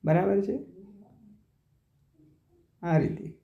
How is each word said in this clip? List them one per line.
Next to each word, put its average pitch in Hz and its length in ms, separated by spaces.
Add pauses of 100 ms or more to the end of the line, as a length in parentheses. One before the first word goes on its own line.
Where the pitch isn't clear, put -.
બરાબર 196 380
છે? - 160 (2250)
આ 170 160
રીતે. - 360 (100)